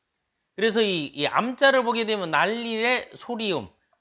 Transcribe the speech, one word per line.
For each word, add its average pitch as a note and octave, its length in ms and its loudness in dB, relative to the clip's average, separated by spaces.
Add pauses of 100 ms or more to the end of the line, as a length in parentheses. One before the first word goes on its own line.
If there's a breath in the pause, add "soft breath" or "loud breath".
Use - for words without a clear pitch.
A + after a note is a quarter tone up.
(560)
그래서 G#3+ 280 2
이, F3 220 0
이 C#3+ 200 -4
암자를 B3 580 2
보게 A3+ 220 0
되면 G3+ 240 -2
날일의 A3+ 880 0
소리음, G3+ 520 -6 (340)